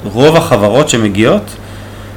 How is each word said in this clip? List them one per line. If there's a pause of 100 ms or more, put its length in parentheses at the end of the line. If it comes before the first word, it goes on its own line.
רוב
החברות
שמגיעות (600)